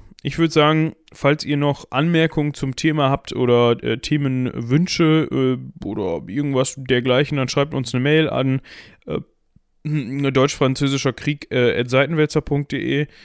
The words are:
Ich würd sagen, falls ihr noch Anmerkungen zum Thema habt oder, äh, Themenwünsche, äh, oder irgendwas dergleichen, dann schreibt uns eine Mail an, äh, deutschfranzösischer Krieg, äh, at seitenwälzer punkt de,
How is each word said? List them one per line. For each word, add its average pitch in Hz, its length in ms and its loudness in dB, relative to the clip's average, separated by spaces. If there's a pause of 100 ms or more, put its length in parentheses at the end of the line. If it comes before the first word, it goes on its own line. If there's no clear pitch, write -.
(220)
Ich - 160 -6
würd 165 140 2
sagen, 156 420 2 (180)
falls 147 320 0
ihr 147 120 -2
noch 143 340 -2
Anmerkungen 156 640 0
zum 135 220 -6
Thema 151 340 2
habt - 240 -4
oder, 120 480 4
äh, 117 160 -2
Themenwünsche, 135 1600 0
äh, 131 260 -14
oder 92 440 -4
irgendwas 135 500 -2
dergleichen, 127 600 2
dann 127 100 -2
schreibt 143 260 -2
uns 135 180 -4
eine 127 120 0
Mail 156 260 4
an, 131 300 0 (460)
äh, - 140 -4 (1120)
deutschfranzösischer 135 840 2
Krieg, - 380 -6
äh, 127 300 2
at 123 100 -2
seitenwälzer 151 520 2
punkt 143 300 -4
de, 139 340 -2 (180)